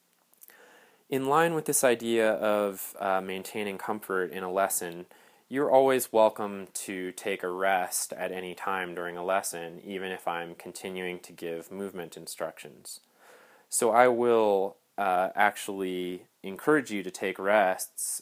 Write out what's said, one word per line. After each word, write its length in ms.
In 160
line 260
with 120
this 180
idea 500
of, 640
uh, 220
maintaining 560
comfort 540
in 100
a 100
lesson, 540
you're 220
always 400
welcome 600
to 400
take 280
a 80
rest 640
at 220
any 200
time 400
during 220
a 80
lesson, 580
even 300
if 160
I'm 280
continuing 640
to 120
give 400
movement 460
instructions. 800
So 220
I 180
will, 680
uh, 380
actually 880
encourage 480
you 100
to 80
take 300
rests, 840